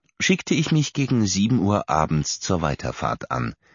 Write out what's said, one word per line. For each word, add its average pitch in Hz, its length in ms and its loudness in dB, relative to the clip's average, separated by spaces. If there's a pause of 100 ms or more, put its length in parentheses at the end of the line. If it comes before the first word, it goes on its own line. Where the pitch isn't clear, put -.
(180)
schickte - 360 0
ich 151 180 0
mich 151 220 2
gegen 127 320 2
sieben 101 320 2
Uhr 98 320 2
abends 76 500 0
zur 87 220 -2
Weiterfahrt - 680 -4
an. 62 240 -4 (200)